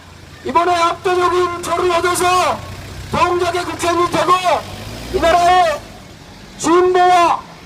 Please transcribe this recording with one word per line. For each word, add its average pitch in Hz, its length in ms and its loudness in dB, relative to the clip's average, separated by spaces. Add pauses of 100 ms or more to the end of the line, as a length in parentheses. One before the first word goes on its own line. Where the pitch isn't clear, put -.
(460)
이번에 339 300 0
압도적인 349 880 0
표를 349 300 -2
얻어서 349 680 0 (520)
동작의 349 540 -2
국회의원이 339 460 -2
되고 330 220 0 (840)
이 - 40 -2
나라의 349 600 2 (800)
진보와 359 800 4 (260)